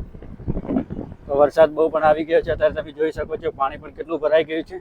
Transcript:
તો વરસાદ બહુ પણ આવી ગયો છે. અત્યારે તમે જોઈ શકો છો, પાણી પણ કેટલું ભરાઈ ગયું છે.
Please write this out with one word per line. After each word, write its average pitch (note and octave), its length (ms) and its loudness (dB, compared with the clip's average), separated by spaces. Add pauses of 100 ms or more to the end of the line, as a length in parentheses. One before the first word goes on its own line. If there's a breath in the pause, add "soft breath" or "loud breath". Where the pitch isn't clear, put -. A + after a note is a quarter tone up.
(1300)
તો D3 100 -6
વરસાદ D3 340 6
બહુ D#3 200 0
પણ D3+ 140 0
આવી D#3 220 4
ગયો D#3+ 160 4
છે. D#3+ 100 -2
અત્યારે D3+ 220 2
તમે D3+ 180 -8
જોઈ D3+ 200 -2
શકો D#3 240 -6
છો, D#3 160 -6
પાણી C#3 260 -2
પણ D3+ 140 -16
કેટલું D#3 280 -6
ભરાઈ D#3 240 4
ગયું D#3 200 -4
છે. - 180 -12